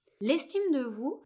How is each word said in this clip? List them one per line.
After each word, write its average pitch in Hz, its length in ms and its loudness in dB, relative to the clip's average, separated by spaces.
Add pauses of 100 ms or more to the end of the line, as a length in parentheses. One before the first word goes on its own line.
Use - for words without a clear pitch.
(200)
L'estime 330 520 2
de 269 100 2
vous, 233 440 -6